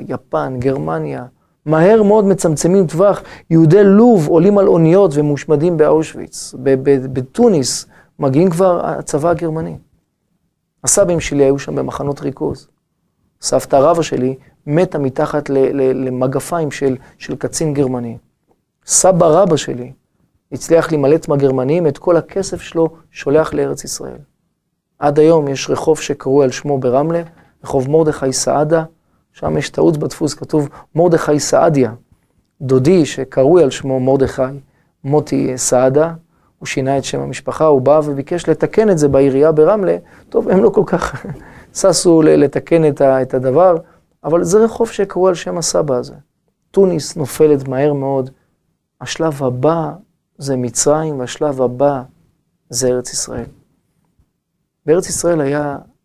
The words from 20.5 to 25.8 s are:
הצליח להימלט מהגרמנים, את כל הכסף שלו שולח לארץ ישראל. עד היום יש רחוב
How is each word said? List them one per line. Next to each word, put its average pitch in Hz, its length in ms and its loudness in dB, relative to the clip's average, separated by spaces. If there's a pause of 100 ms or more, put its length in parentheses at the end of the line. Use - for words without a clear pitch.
הצליח 160 400 0
להימלט 151 360 0
מהגרמנים, 139 600 0
את 135 100 -4
כל 175 200 0
הכסף 185 440 -6
שלו 165 260 -2 (240)
שולח 151 420 -2
לארץ 143 300 -4
ישראל. 135 340 -14 (800)
עד 143 200 2
היום 156 280 4
יש 139 220 -6
רחוב 151 300 0